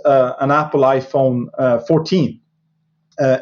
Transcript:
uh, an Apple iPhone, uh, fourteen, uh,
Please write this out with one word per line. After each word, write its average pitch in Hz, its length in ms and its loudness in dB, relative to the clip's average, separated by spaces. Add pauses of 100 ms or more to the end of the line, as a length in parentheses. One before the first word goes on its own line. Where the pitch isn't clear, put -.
uh, 131 340 2
an 139 120 0
Apple 151 300 0
iPhone, 131 640 0 (100)
uh, 123 220 0 (100)
fourteen, 160 520 -2 (800)
uh, 131 200 2